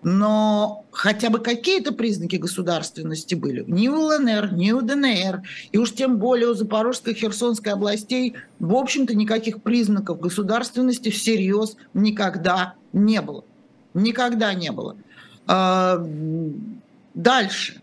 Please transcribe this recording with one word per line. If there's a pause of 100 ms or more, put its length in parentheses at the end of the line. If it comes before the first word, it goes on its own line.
Но
хотя
бы
какие-то
признаки
государственности
были.
Ни
у
Л
Н
Р,
ни
у
Д
Н
Р, (300)
и
уж
тем
более
у
Запорожской
и
Херсонской
областей, (240)
в
общем-то,
никаких
признаков
государственности
всерьёз (180)
никогда (180)
не
было. (520)
Никогда
не
было. (520)
А,
м, (320)
дальше.